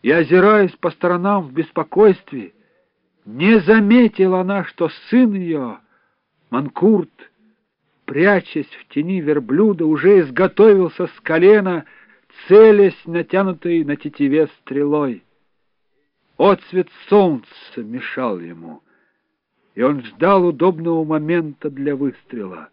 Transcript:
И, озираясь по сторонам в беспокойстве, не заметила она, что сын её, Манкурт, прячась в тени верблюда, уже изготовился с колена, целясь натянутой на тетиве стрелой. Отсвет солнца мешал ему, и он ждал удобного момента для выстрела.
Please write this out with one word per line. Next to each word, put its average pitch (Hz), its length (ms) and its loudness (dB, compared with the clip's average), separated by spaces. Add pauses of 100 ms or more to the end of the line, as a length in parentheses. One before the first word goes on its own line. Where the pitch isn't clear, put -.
И, 120 80 -2
озираясь 180 600 2
по - 180 -6
сторонам 180 580 -4
в 127 40 -18
беспокойстве, 160 1000 -2 (720)
не 170 360 0
заметила 202 800 2
она, 190 240 -4
что - 260 -6 (180)
сын 233 240 2
её, 156 460 -8 (720)
Манкурт, 170 840 -2 (720)
прячась 170 640 -2
в - 240 -20
тени 170 300 -4
верблюда, 156 640 -2
уже 156 340 4
изготовился 185 880 0
с - 160 -18
колена, 180 640 2 (640)
целясь 208 580 6
натянутой 170 760 -4
на 143 120 -6
тетиве 147 520 -2 (100)
стрелой. 143 680 -6 (1120)
Отсвет 185 540 -2 (180)
солнца 180 400 0 (300)
мешал 117 600 -8
ему, 82 420 -20 (920)
и 107 80 -6
он 139 220 -2
ждал 180 420 0
удобного 165 580 -2
момента 156 680 -4
для 139 260 -6
выстрела. 107 760 -10